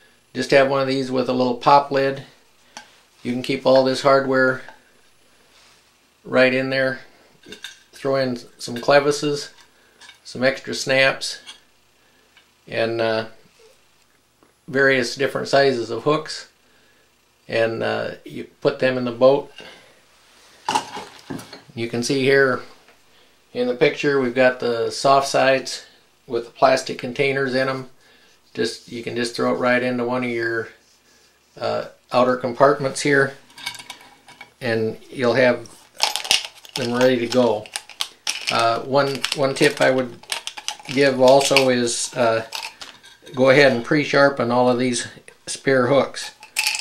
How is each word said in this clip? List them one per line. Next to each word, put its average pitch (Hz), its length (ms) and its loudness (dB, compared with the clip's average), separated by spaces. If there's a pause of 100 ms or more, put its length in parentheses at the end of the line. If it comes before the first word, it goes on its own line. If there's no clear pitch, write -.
(340)
Just 127 160 -6
have 135 180 6
one 139 120 -2
of 135 80 -2
these 131 240 -4
with 127 160 -2
a 131 40 -2
little 127 260 0
pop 143 340 4
lid. 135 320 -2 (1000)
You 123 80 -6
can 123 120 -4
keep 135 220 -4
all 131 200 6
this 131 180 -2
hardware 131 600 2 (1600)
right 127 280 2
in 131 160 -2
there. 131 320 -2 (920)
Throw 135 240 -4
in 131 200 -2 (220)
some 120 180 -10
clevises, 143 720 0 (760)
some 120 200 -8
extra - 300 0
snaps, 135 640 0 (1300)
and, 117 340 -2
uh, 110 260 0 (1400)
various 135 480 0
different - 340 -4
sizes 131 400 2
of 113 140 -8
hooks, - 460 -4 (1000)
and, 113 360 -2
uh, 110 280 -4 (160)
you 123 180 -12 (160)
put 143 180 0
them 127 200 0
in 123 80 -4
the 120 40 -4
boat. 131 400 2 (2250)
You 117 140 -6
can 120 140 -4
see 135 220 0
here 135 360 4 (920)
in 123 120 -2
the 123 80 -2
picture 143 460 2
we've 120 140 -2
got 127 260 2
the 113 300 -2
soft 139 380 2
sides 131 580 0 (400)
with 117 180 -6
the - 60 -18
plastic 131 480 0
containers 135 560 -2
in 131 160 0
'em. 131 180 -8 (640)
Just, - 400 -6
you 117 100 -10
can 117 140 -8
just 120 180 -4
throw 123 200 -2
it 123 40 -6
right 123 240 2
into 123 220 -2
one 123 200 -2
of 123 60 -4
your, 117 380 -4 (880)
uh, 110 280 -6 (260)
outer 123 240 2
compartments 135 640 0
here, 139 340 2 (1300)
and 113 380 -2 (100)
you'll 120 260 0
have 123 320 2 (1120)
them 120 180 -4
ready 127 240 4
to 117 80 -2
go. 117 400 0 (840)
Uh, 117 300 0
one, 139 380 0 (140)
one 139 180 -2
tip 143 280 0
I 135 100 4
would 127 260 -2 (720)
give 131 340 0
also 131 500 6
is, 120 440 -2
uh, 113 320 0 (880)
go 127 160 4
ahead 135 220 6
and 117 120 -4
pre-sharpen 139 680 0
all 123 160 2
of 123 100 2
these 123 300 -2 (380)
spare 131 420 0
hooks - 420 0 (500)